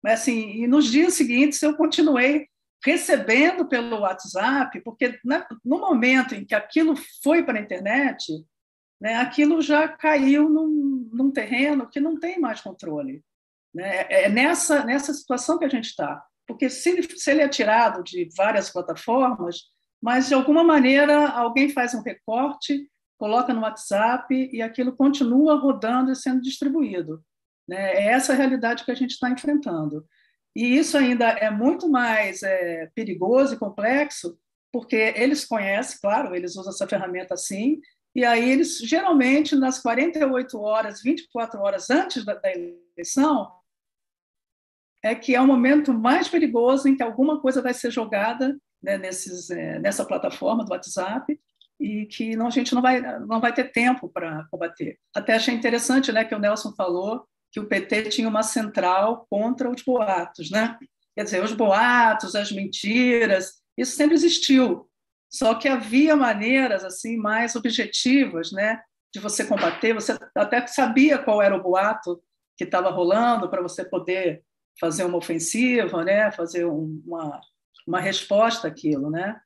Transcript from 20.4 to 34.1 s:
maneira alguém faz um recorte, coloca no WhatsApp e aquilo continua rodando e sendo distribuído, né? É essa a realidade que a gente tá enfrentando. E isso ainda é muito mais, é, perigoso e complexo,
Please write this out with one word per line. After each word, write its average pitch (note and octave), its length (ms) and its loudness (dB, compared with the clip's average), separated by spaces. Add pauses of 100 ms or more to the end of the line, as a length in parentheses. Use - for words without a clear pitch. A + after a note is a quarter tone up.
maneira D4 680 6
alguém A#3+ 400 0
faz B3 240 -2
um A3 80 -6
recorte, C#4 880 -6 (280)
coloca A#3+ 360 0
no A3+ 80 -2
WhatsApp A#3+ 880 -2
e A3+ 100 -8
aquilo B3 340 -4
continua C#4 600 4
rodando B3+ 560 0
e B3+ 40 -2
sendo B3+ 260 -2
distribuído, A3+ 840 -4 (440)
né? F#3+ 260 -4
É G3+ 140 2
essa C4+ 260 2
a - 20 4
realidade A#3+ 480 0
que B3+ 80 -6
a B3 40 -4
gente B3+ 220 -4
tá B3 120 -4
enfrentando. F#3 760 -4 (500)
E B3 220 2
isso D#4+ 200 2
ainda A#3+ 320 4
é A3 200 0
muito D#4 400 0
mais, A3 540 0
é, E3+ 500 -2
perigoso A3 640 0
e - 20 -18
complexo, A3 800 -2 (340)